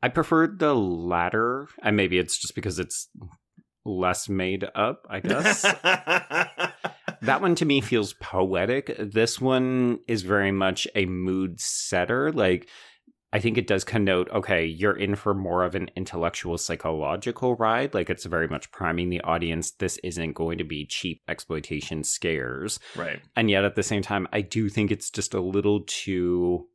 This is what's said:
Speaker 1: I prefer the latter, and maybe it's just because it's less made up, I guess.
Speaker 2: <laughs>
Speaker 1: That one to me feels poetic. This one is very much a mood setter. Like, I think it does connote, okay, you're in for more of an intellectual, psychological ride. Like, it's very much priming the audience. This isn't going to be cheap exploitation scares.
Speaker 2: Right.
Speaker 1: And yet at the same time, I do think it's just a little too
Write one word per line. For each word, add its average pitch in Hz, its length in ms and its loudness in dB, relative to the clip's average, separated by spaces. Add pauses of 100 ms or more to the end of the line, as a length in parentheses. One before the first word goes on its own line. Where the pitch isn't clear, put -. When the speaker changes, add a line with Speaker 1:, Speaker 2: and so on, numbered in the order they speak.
Speaker 1:
I 127 60 4
prefer 160 380 4
the 156 280 2
latter, 92 920 0 (120)
and 104 140 2
maybe 92 220 4
it's 90 200 0
just - 180 -8
because 90 220 -4
it's - 300 -6 (760)
less 90 420 0
made 95 380 -2 (100)
up, 113 340 -2
I 98 120 -8
guess. 190 420 2
Speaker 2:
<laughs> 170 1080 0 (480)
Speaker 1:
That 131 200 2
one 175 140 4
to 165 100 0
me 139 160 4
feels 104 320 0
poetic. 95 840 0
This 107 440 0
one 127 680 2
is 110 140 0
very 98 320 4
much 95 420 2
a 98 100 4
mood 92 540 -2
setter. 113 720 0
Like, 92 380 2 (640)
I 107 60 4
think 110 180 2
it 113 100 0
does 98 160 2
connote, 98 480 2
okay, 90 340 2
you're 85 320 2
in 101 180 0
for 101 180 0
more 90 320 0
of 87 100 -2
an 90 220 -4
intellectual, 85 600 -4
psychological 82 1000 -2
ride. 117 380 0
Like, 92 160 -2
it's 92 140 -4
very 82 240 0
much 76 240 -6
priming 87 380 -2
the 90 100 -2
audience. 82 520 -2
This - 300 -4
isn't 82 300 -6
going 82 280 -4
to 87 40 -4
be 78 220 -8
cheap - 420 -6
exploitation 78 760 -6
scares. 71 760 -4 (160)
Speaker 2:
Right. 78 240 -6 (160)
Speaker 1:
And 113 140 4
yet 98 160 4
at 98 100 0
the 104 80 0
same 101 180 0
time, 95 300 -2
I 107 80 0
do 107 300 -2
think 104 200 0
it's - 220 -4
just - 220 -6
a 95 80 0
little 101 460 2
too 87 880 0